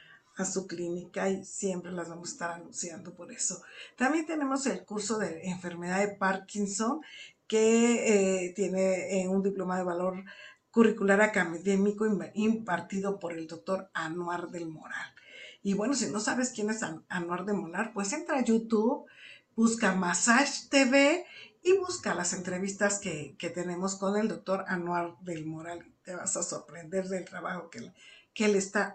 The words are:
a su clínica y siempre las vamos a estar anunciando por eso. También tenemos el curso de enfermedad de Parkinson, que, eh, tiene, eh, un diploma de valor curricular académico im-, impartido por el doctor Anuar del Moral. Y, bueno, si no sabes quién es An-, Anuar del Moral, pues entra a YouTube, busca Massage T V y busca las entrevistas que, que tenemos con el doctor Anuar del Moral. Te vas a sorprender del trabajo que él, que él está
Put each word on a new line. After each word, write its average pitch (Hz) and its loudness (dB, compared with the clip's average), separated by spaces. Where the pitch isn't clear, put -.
a 190 -2
su 185 -4
clínica 175 -4
y 190 -2
siempre 180 -4
las 170 -6
vamos 170 -12
a - -10
estar 170 -6
anunciando - -12
por - -16
eso. - -6
También 311 2
tenemos 277 -2
el 185 -2
curso 208 -4
de 180 -4
enfermedad 175 -4
de 202 0
Parkinson, 208 -2
que, 220 6
eh, 180 -6
tiene, 185 2
eh, 180 0
un 190 2
diploma 185 0
de 185 -2
valor 180 -2
curricular 202 6
académico 196 2
im-, 190 0
impartido 196 0
por 170 -6
el 165 -8
doctor 190 -6
Anuar 170 -4
del 170 -8
Moral. - -12
Y, 196 0
bueno, 220 0
si 226 0
no 202 -2
sabes 247 0
quién 214 -2
es 220 -2
An-, 160 -8
Anuar 175 -4
del 208 0
Moral, 180 -4
pues 196 -4
entra 311 -2
a 240 2
YouTube, 226 2
busca 226 2
Massage 208 2
T 269 6
V 277 6
y 381 6
busca 359 -2
las 180 -2
entrevistas 190 0
que, 151 -6
que 175 -6
tenemos 180 -2
con 196 0
el 220 2
doctor 190 -2
Anuar 175 -2
del 170 -8
Moral. 160 -10
Te 180 -12
vas - -6
a 175 -4
sorprender 170 -6
del 185 -6
trabajo 180 -8
que - -16
él, - -16
que 214 0
él 208 6
está 196 0